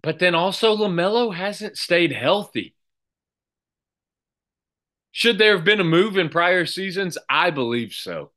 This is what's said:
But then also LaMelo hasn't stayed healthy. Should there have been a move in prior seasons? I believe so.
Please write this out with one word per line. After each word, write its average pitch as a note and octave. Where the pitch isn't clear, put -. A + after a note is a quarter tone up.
But D#3
then F3+
also F#3+
LaMelo G#3
hasn't G3+
stayed E3+
healthy. D#3+
Should A#3
there G#3+
have E3+
been G3+
a F#3
move F#3
in E3
prior F3
seasons? F#3+
I D#3+
believe A#2+
so. D#2+